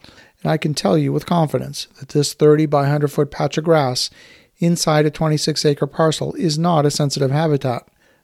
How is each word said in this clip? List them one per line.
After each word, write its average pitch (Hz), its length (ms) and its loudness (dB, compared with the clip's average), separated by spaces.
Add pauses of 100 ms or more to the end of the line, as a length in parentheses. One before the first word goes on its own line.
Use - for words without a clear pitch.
(440)
And 156 80 0
I 160 60 0
can 151 180 -4
tell 190 220 0
you 143 140 0
with - 140 -4
confidence 143 600 -2 (120)
that 139 100 -16
this 147 240 0
thirty 151 320 4
by 143 220 0
hundred 147 200 2
foot 147 240 -2
patch - 260 -4
of 156 60 -2
grass 147 460 2 (480)
inside 165 480 2
a 156 40 0
twenty-six 151 560 -2
acre 147 220 0
parcel 151 460 -2
is 156 260 -2
not 165 260 2
a 147 60 2
sensitive 139 400 -2
habitat, 139 560 -2 (360)